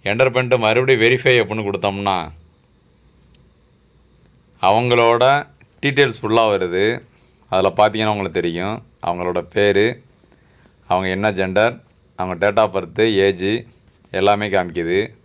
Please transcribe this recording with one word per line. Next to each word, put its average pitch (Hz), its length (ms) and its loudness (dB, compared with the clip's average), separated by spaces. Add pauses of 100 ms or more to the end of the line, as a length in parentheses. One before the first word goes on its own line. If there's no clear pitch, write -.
என்டர் 117 300 2
பண்ணிட்டு, 127 260 2
மறுபடியும் 123 420 2
வெரிஃபை 127 380 4
அப்படின்னு 107 280 -2
கொடுத்தோம்னா, 98 640 -4 (2250)
அவங்களோட 120 880 2 (340)
டீட்டெயில்ஸ் 135 400 0
ஃபுல்லாக 110 320 2
வருது. 95 500 -2 (460)
அதில் 95 220 0
பார்த்தீங்கன்னா, 107 380 0
உங்களுக்கு 95 320 -4
தெரியும், 87 420 -6 (200)
அவங்களோட 87 380 -4
பேர், 104 640 0 (840)
அவங்க 92 220 -2
என்ன 101 220 -2
ஜெண்டர், 95 500 -2 (340)
அவங்க 92 360 -2
date 101 60 -2
of 107 140 2
birth, 90 300 -6
ஏஜ் 98 640 0 (460)
எல்லாமே 101 360 0
காமிக்குது. 90 760 -4